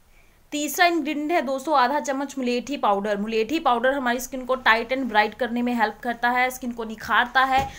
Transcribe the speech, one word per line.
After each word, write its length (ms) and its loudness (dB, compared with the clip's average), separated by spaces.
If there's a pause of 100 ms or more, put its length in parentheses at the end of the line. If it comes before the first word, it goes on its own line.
(520)
तीसरा 340 0
ingredient 460 0
है 100 2
दोस्तों, 360 0
आधा 220 2
चम्मच 380 -4
मुलेठी 400 -2
पाउडर। 400 0
मुलेठी 420 0
पाउडर 320 2
हमारी 280 0
skin 260 -8
को 100 0
tight 380 2
and 120 -2
bright 280 2
करने 280 -2
में 120 -2
help 300 0
करता 260 -2
है, 200 2
skin 220 -8
को 120 -6
निखारता 580 2
है, 380 2